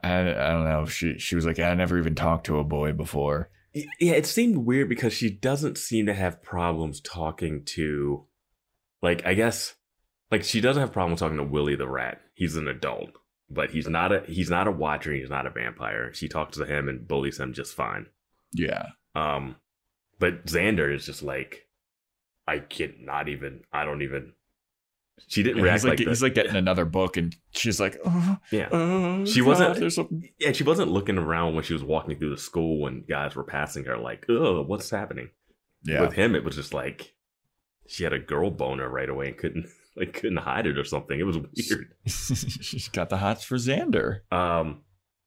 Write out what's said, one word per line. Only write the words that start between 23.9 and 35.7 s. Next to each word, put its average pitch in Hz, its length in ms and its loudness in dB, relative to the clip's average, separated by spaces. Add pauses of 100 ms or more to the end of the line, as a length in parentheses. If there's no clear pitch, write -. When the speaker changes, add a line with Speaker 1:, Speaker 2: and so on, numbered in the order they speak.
Speaker 2:
even," 69 300 -8 (960)
she - 140 2
didn't 110 160 2
Speaker 1:
Yeah, 95 60 6
Speaker 2:
react 87 160 8
Speaker 1:
he's 113 40 2
like, 131 60 6
Speaker 2:
like 76 80 4
that. 113 100 2
Speaker 1:
he's, 120 140 2
like, 131 120 4
getting 104 220 4
another 92 300 4
book, 92 320 2
and 85 180 0 (140)
she's - 280 0
like, 98 260 0
"Oh, 180 340 2 (120)
Speaker 2:
Yeah. 107 220 0
Speaker 1:
oh, 180 540 2
Speaker 2:
She 208 140 4
Speaker 1:
God, 120 80 8
Speaker 2:
wasn't, - 320 6
Speaker 1:
there's 170 160 0
something." 165 320 -4 (100)
Speaker 2:
yeah, 147 140 4
she 143 120 0
wasn't 165 260 4
looking 98 280 2
around 82 360 2
when 80 100 0
she - 100 -4
was 71 100 -2
walking 78 340 0
through 76 120 -2
the 69 80 -4
school 82 420 0
when 65 280 -4
guys 71 260 -4
were 67 100 -8
passing 71 400 -6
her, 62 140 -4
like, 58 320 -10
"Oh, 117 320 2
what's 98 280 -6
happening?" 82 380 -6 (560)